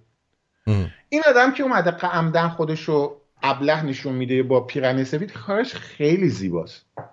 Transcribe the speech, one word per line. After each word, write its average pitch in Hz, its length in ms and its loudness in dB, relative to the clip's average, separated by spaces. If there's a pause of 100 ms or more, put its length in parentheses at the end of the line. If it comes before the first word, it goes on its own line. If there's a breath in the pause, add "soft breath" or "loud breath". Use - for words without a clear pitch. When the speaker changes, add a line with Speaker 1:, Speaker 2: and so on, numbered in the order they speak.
(680)
Speaker 1:
هم. 98 240 0 (180 loud breath)
Speaker 2:
این 311 200 0
آدم 254 240 6
که 285 100 -4
اومده 202 280 2
ق-، 170 140 -4
عمدن 165 440 0
خودش 156 360 -4
رو 147 360 -2 (220)
ابله 143 400 0
نشون 135 300 -4
می‌ده 127 300 0
با 127 180 2
پیرن 131 440 0
سفید، 156 280 -6
کارش 220 420 -4
خیلی 165 540 0
زیباست. 92 580 -6 (260)